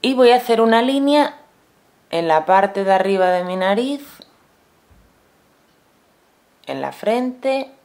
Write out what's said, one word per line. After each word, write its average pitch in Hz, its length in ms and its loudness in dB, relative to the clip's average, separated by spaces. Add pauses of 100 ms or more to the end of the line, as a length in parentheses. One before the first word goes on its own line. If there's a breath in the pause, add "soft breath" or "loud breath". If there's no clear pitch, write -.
Y 262 120 0
voy 247 180 6
a 247 40 6
hacer 233 260 0
una 226 200 4
línea 277 560 0 (720)
en 165 160 -4
la 156 180 2
parte 196 380 0
de 190 100 0
arriba 190 380 0
de 180 120 -2
mi 180 120 -8
nariz, 233 480 -4 (2750)
en 135 140 -10
la 139 100 -10
frente 254 800 -6 (140)